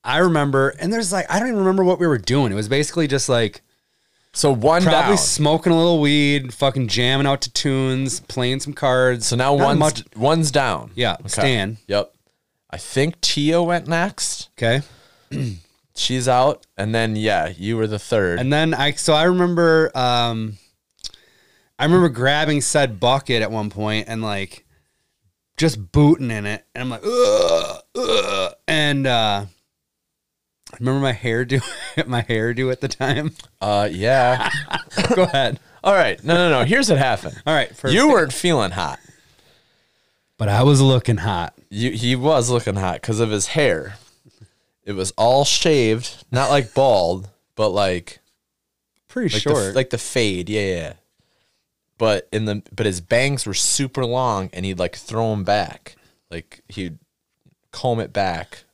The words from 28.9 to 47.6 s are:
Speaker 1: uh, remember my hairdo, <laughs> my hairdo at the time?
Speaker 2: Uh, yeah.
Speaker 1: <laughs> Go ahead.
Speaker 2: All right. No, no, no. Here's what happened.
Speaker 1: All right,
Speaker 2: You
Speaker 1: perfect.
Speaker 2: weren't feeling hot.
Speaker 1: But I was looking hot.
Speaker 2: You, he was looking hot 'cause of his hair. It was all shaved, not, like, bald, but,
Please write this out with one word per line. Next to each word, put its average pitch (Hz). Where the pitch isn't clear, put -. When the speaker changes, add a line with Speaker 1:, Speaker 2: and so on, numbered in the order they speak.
Speaker 1:
uh, 107
remember 131
my 135
hairdo, 120
<laughs> -
my 120
hairdo 120
at 127
the 135
time? 139
Speaker 2:
Uh, 104
yeah. 123
Speaker 1:
<laughs> -
Go 185
ahead. 135
Speaker 2:
All 202
right. 143
No, 165
no, 175
no. 113
Here's 226
what 156
happened. 127
Speaker 1:
All 156
right, 135
Speaker 2:
You -
Speaker 1:
perfect. 185
Speaker 2:
weren't 160
feeling 131
hot. 87
Speaker 1:
But 107
I 104
was 139
looking 127
hot. 90
Speaker 2:
You, 117
he 120
was 127
looking 113
hot 92
'cause 110
of 110
his 104
hair. 101
It 101
was 92
all 127
shaved, 123
not, 131
like, 139
bald, 95
but, 107